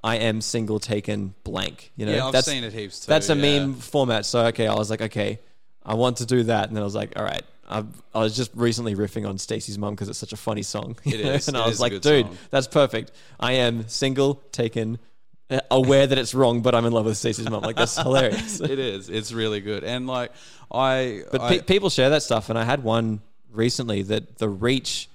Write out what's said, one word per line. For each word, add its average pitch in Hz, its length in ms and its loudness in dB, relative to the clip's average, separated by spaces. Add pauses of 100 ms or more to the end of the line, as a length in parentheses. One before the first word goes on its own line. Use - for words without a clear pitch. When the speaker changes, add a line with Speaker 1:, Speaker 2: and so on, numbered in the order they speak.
Speaker 1:
"I 113 140 0
am 110 240 0
single 107 380 -2
taken 101 540 -4 (100)
blank," - 520 -6
you 107 100 -6
know? 107 100 0
Speaker 2:
Yeah, 135 120 0
I've 135 60 -4
Speaker 1:
That's, 131 140 4
Speaker 2:
seen 135 160 -4
it 107 100 -10
heaps 104 320 -10
too, - 40 -14
Speaker 1:
that's 156 200 4
a 156 60 4
Speaker 2:
yeah. 143 240 4
Speaker 1:
meme 139 160 -2
format. 120 500 0
So, 117 220 2
okay, 113 200 0
I 107 80 2
was 107 140 -2
like, 110 120 -4
"Okay, 107 380 -4 (460)
I 107 100 -4
want 123 220 2
to 123 80 -4
do 123 180 2
that." 107 240 0
And 110 80 -8
then 107 60 -2
I 104 40 -2
was 101 100 -6
like, 104 220 -6
"All 104 60 -4
right." - 200 -6 (300)
I've, 107 120 -4 (280)
I 110 60 0
was 110 160 0
just 120 180 -4
recently 117 420 0
riffing 104 300 -4
on 98 120 -6
Stacey's 104 400 -8
mum 104 180 -4
'cause 98 140 -8
it's 117 100 -10
such - 140 -12
a 104 40 -12
funny 104 240 -4
song, 107 400 -8
<laughs> - 40 -20
you 143 140 -2
Speaker 2:
It 104 60 -2
Speaker 1:
know? 131 60 0
Speaker 2:
is. 139 160 0
Speaker 1:
And 143 80 -2
Speaker 2:
It 120 60 0
Speaker 1:
I - 20 0
Speaker 2:
is 113 60 4
Speaker 1:
was 110 100 -2
Speaker 2:
a - 40 2
Speaker 1:
like, 120 100 2
Speaker 2:
good 95 80 -6
Speaker 1:
"Dude, 143 240 6
Speaker 2:
song. 90 120 -14 (120)
Speaker 1:
that's 135 180 0
perfect. 127 440 2 (280)
I 123 140 0
am 117 340 2
single, 135 540 0 (100)
taken, 113 480 -2 (500)
uh, 131 120 0 (100)
aware 135 340 8
that 135 120 2
it's 123 180 -2
wrong, 120 260 4
but 120 140 4
I'm 117 100 4
in 117 60 2
love 113 140 2
with 110 100 0
Stacey's 113 340 -2
mum." 107 140 -4
Like, 110 140 -4
that's - 200 0
Speaker 2:
<laughs> 165 100 0
Speaker 1:
hilarious. 160 520 2
Speaker 2:
It 135 180 -4
is. 101 300 -6
It's 107 240 -6
really 110 300 -2
good. 101 240 -6
And, 123 200 -6
like, 127 280 -6 (360)
I, 131 600 0
Speaker 1:
But 131 100 0
Speaker 2:
I 120 80 -2 (100)
Speaker 1:
pe-, - 20 -8
people 196 280 2
share 131 200 4
that 151 140 4
stuff, 113 260 -2
and 117 100 0
I 113 60 0
had 131 180 0
one 113 380 0 (280)
recently 113 540 -2
that 104 340 -4
the 110 120 0
reach 117 640 -2